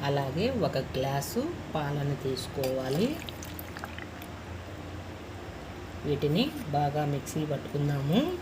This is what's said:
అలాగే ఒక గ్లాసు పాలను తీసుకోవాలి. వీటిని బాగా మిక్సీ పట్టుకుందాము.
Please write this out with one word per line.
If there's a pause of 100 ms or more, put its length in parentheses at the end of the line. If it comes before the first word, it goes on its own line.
అలాగే (220)
ఒక (140)
గ్లాసు (320)
పాలను
తీసుకోవాలి. (3000)
వీటిని (320)
బాగా (100)
మిక్సీ
పట్టుకుందాము. (220)